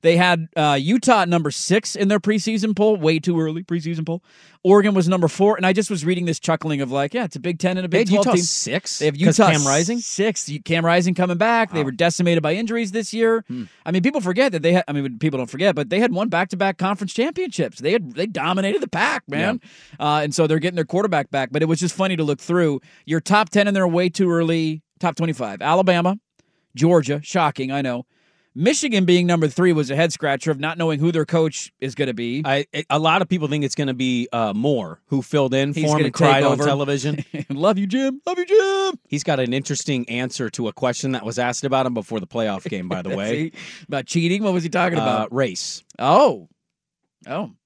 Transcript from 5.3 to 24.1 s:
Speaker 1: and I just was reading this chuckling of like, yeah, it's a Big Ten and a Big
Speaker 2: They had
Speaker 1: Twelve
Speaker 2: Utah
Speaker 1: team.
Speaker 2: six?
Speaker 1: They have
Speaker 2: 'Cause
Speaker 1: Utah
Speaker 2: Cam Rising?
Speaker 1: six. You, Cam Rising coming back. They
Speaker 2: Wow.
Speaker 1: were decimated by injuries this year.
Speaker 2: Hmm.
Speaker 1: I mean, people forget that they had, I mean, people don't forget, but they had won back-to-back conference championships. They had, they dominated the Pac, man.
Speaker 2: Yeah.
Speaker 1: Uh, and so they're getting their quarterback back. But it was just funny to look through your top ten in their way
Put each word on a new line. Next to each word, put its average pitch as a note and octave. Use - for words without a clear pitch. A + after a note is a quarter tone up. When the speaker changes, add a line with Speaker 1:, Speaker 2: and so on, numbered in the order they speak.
Speaker 1:
and F#3
I F#3+
just F#3+
was E3+
reading F3
this D#3+
chuckling D3+
of B2+
like, C#3
yeah, B3
it's F3
a C#3+
Big E3+
Ten F#3
and F#3
a -
Big G3
Speaker 2:
They G3
had G3+
Speaker 1:
Twelve -
Speaker 2:
Utah A3+
Speaker 1:
team. F3+
Speaker 2:
six? -
Speaker 1:
They D3
have D3+
Speaker 2:
'Cause D#3
Speaker 1:
Utah G3+
Speaker 2:
Cam D3
Rising? E3+
Speaker 1:
six. -
You, D3
Cam E3
Rising F3
coming F3+
back. A3+
They E3
Speaker 2:
Wow. D3
Speaker 1:
were C3+
decimated E3+
by D#3
injuries A3+
this G#3+
year. A3+
Speaker 2:
Hmm. A#3+
Speaker 1:
I E3
mean, F3+
people C#4
forget G3+
that E3
they E3
had, F3+
I C#3+
mean, C3+
people D3
don't B2
forget, F3+
but C#3+
they D#3
had B3
won G3+
back-to-back F#3
conference F#3+
championships. C4
They D3
had, F3+
they D#3+
dominated F#3+
the B3+
Pac, B3
man. F#3
Speaker 2:
Yeah. D3
Speaker 1:
Uh, D3+
and D3
so E3
they're D#3
getting F3
their E3
quarterback F3
back. C3
But D3
it D#3+
was D#3+
just F3
funny F#3+
to D#3+
look D3
through E3
your D#3+
top G#3
ten G3+
in G3+
their F#3+
way F3